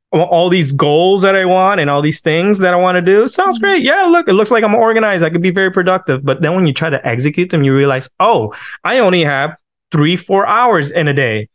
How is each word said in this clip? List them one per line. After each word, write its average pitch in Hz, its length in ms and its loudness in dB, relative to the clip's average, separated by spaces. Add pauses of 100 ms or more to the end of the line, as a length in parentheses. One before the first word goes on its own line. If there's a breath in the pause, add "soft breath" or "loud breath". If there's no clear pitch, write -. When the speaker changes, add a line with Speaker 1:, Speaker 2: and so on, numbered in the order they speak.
(120)
Speaker 1:
a-, 156 100 0
all 175 260 0
these 170 220 0
goals 175 520 2
that 196 120 2
I 190 100 0
want 185 360 2
and 143 100 -2
all 143 120 0
these 151 180 -4
things 180 400 0
that 180 120 2
I 180 40 2
wanna 180 260 0
do, 196 220 4
it 262 60 -4
sounds 370 280 -2
Speaker 2:
Mm-hmm. 226 60 -4
Speaker 1:
great. 392 180 0
Yeah, 311 220 0
look, 339 240 2
it 190 60 4
looks 208 180 0
like 226 100 2
I'm 214 140 0
organized. 220 480 0
I 160 60 -2
could 170 120 -2
be 185 80 0
very 190 220 0
productive. 180 520 -2
But 139 160 -2
then 160 140 -2
when 185 140 2
you 139 40 0
try 160 160 -4
to 139 160 -4
execute 147 460 -2
them, 151 140 0
you 135 100 2
realize, 135 340 0 (120)
"Oh, 180 320 0 (320 loud breath)
I 233 160 0
only 180 240 2
have 147 320 -4 (340)
three, 160 260 0
four 190 300 -2
hours 208 460 0
in 156 160 0
a 143 60 0
day. 113 400 -2